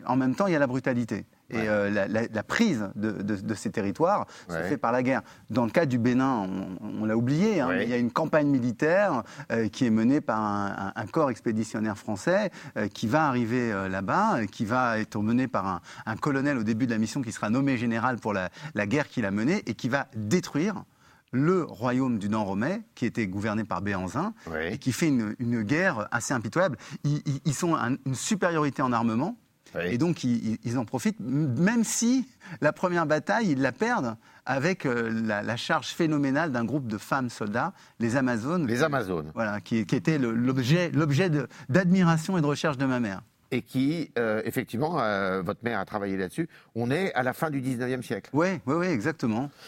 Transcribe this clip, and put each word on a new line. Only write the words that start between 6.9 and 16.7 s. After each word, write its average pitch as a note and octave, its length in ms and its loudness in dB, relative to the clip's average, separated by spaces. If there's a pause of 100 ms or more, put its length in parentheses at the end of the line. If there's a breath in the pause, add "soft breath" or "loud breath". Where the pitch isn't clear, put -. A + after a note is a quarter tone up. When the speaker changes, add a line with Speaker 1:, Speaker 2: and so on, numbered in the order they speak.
Speaker 1:
on - 20 -2
l'a A2 120 2
oublié, D#3 440 2
hein, B2 80 0
Speaker 2:
Ouais. F#2 80 0
Speaker 1:
mais G2+ 80 0
il A#2 60 -2
y - 20 0
a B2 60 0
une A#2+ 120 2
campagne D3+ 380 2
militaire, C#3+ 760 2 (300 loud breath)
euh, A2+ 160 2
qui - 180 0
est A#2 40 4
menée A2+ 300 4
par A2+ 200 0
un, G2+ 560 -2
un, A2+ 40 -4
un A2 60 -6
corps D3+ 240 2
expéditionnaire A2 680 -2
français, F3 520 0 (260 loud breath)
euh, G#2+ 120 0
qui - 180 -4
va D3 220 4
arriver, B2 440 0
euh, G2 160 -2
là-bas, C3+ 500 0
euh, A2 80 0
qui - 180 -6
va A#2 340 2
être G#2+ 240 -2
mené A#2+ 240 2
par G2+ 220 -2
un, F2+ 120 -2 (260 loud breath)
un A2 100 -4
colonel C#3 420 0
au A2 60 -2
début A2+ 220 0